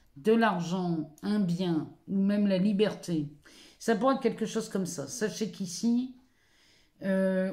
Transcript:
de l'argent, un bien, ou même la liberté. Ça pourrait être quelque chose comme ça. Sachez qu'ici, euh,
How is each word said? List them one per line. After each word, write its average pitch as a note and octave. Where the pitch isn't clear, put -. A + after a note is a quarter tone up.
de C#3+
l'argent, F3+
un G#3
bien, F3
ou G3
même G#3
la F#3+
liberté. F#3
Ça A3+
pourrait B3
être -
quelque A3
chose A3
comme F#3+
ça. C3+
Sachez G#3+
qu'ici, A#3
euh, F#3+